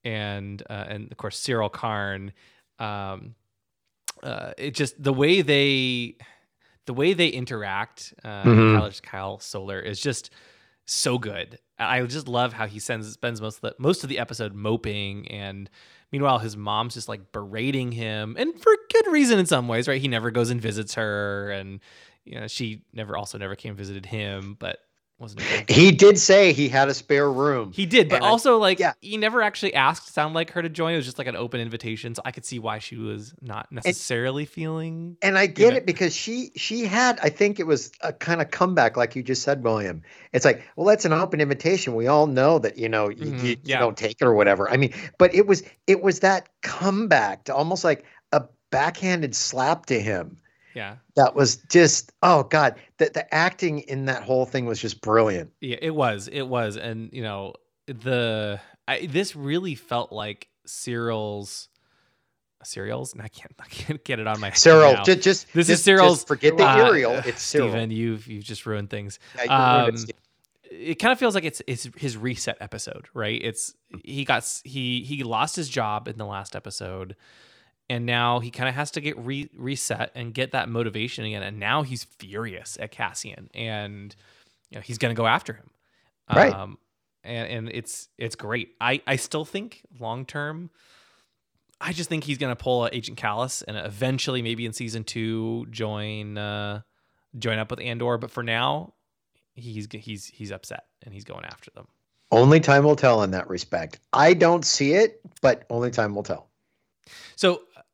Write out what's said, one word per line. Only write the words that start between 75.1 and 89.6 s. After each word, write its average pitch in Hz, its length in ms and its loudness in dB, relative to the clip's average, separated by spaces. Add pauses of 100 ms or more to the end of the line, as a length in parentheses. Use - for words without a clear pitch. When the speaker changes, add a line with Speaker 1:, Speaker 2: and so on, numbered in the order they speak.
Speaker 1:
lost 113 320 -2
his 160 120 -6
job 110 400 -4
in 110 100 -12
the 107 100 -10
last 98 280 -12
episode, 95 600 -12 (760)
and 120 140 -4
now 120 340 0
he 120 120 -10
kinda 127 200 -6
has 143 200 -6
to 160 100 -6
get 147 160 -8
re-, 135 380 -8
reset 123 580 -6
and 117 180 -12
get 127 200 -6
that 127 180 -4
motivation 113 560 -6
again. 107 160 -8
And 101 180 -12
now 120 220 0
he's 127 220 -8
furious 98 760 -14
at 107 120 -12
Cassian, - 640 -10
and, 104 600 -10 (540)
you - 80 -20
know, 107 40 -14
he's 113 180 -12
gonna 117 160 -2
go 113 100 -2
after 117 280 0
him. - 180 -20 (600)
Speaker 2:
Right. 196 220 6
Speaker 1:
Um, 98 240 -12 (460)
and, 117 260 -8
and 113 240 -8
it's, - 340 -12 (120)
it's 117 160 -8
great. 113 440 -8
I, 127 280 0
I 135 80 0
still 156 280 -6
think 202 380 -12 (180)